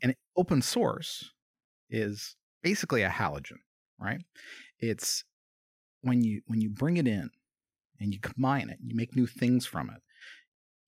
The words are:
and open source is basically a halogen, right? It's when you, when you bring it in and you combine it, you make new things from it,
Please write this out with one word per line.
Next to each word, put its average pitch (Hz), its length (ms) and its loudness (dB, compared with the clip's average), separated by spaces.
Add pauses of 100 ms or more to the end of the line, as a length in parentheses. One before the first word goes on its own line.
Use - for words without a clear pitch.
and 127 140 2 (220)
open 175 240 4
source - 720 -2 (580)
is 107 460 -4 (280)
basically 165 400 2
a 92 60 4
halogen, 73 480 -4 (420)
right? 117 220 -6 (580)
It's - 440 -2 (800)
when 123 220 4
you, 107 240 0
when 110 140 2
you 110 80 2
bring 147 280 2
it 151 100 4
in 98 220 0 (720)
and 101 140 0
you 98 60 -8
combine 131 520 0
it, - 120 -14
you 117 120 -4
make 117 200 -2
new 127 120 4
things 123 400 2
from 71 240 -4
it, - 100 -18 (840)